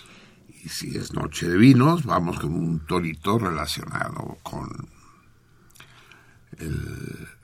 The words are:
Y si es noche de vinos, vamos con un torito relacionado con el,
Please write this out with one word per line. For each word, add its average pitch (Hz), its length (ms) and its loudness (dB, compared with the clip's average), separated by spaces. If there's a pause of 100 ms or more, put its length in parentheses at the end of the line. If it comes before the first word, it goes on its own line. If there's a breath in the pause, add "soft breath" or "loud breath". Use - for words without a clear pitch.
(640 loud breath)
Y - 60 -14
si - 280 -8
es - 160 -8
noche 76 340 -4
de 87 100 2
vinos, 135 460 8
vamos 87 360 0
con 76 140 -4
un 82 320 -2
torito 87 540 0
relacionado - 1040 -6
con - 240 -10 (1900 soft breath)
el, - 720 -10 (160)